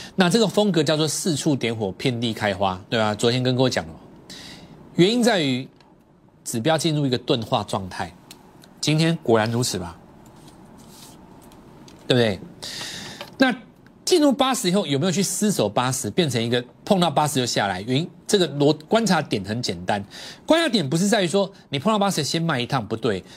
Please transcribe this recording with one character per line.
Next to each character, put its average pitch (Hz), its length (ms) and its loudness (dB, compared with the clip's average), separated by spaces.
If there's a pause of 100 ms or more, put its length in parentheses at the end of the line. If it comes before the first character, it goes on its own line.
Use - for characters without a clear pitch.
(140)
那 175 160 4
这 220 80 4
个 220 80 4
风 208 240 2
格 165 120 2
叫 151 140 2
做 156 100 2
四 156 280 -2
处 143 220 0
点 117 180 -2
火， 107 180 -2
遍 120 280 -2
地 113 120 -2
开 104 220 -2
花， 92 340 -2
对 120 100 0
吧？ 107 160 2
昨 117 160 0
天 127 120 0
跟 127 120 0
各 127 80 2
位 127 80 4
讲 82 160 -4
了， 80 60 -16 (1040)
原 180 140 6
因 240 120 2
在 214 180 4
于 131 280 -2 (760)
指 117 160 -6
标 160 160 2
进 156 180 0
入 147 120 0
一 127 40 0
个 123 80 0
钝 139 240 0
化 110 220 -2
状 98 240 -6
态， 90 260 -10 (640)
今 151 180 0
天 165 240 2
果 113 160 4
然 110 120 2
如 117 120 0
此 104 160 -2
吧， 85 200 -10 (2000)
对 135 80 4
不 120 60 4
对？ 104 200 2 (960)
那 262 160 4 (500)
进 349 160 4
入 294 100 6
八 262 240 0
十 - 140 -2
以 175 40 2
后， 196 140 2
有 139 120 0
没 160 80 0
有 185 60 0
去 190 100 0
失 208 280 -2
守 117 160 0
八 123 240 0
十， 107 200 -4
变 165 180 0
成 113 140 -2
一 117 80 -2
个 123 120 0 (220)
碰 190 160 2
到 170 100 2
八 151 160 2
十 143 100 -2
就 123 100 0
下 113 200 0
来？ 92 140 -2
原 127 180 0
因， 175 120 -4 (160)
这 208 120 2
个 175 80 2 (120)
逻-， 147 180 4 (100)
观 226 200 2
察 170 160 2
点 113 200 -4
很 107 200 -6
简 90 240 -6
单， 101 180 -2 (400)
观 320 160 4
察 330 80 0
点 202 180 0
不 135 80 -4
是 185 140 0
在 208 140 2
于 180 40 0
说 196 240 0 (200)
你 143 80 -4
碰 202 120 0
到 214 80 2
八 196 120 2
十 160 120 -2
先 165 200 -2
卖 156 180 0
一 120 60 -4
趟， 117 200 -2
不 120 80 -6
对， 107 300 -2 (120)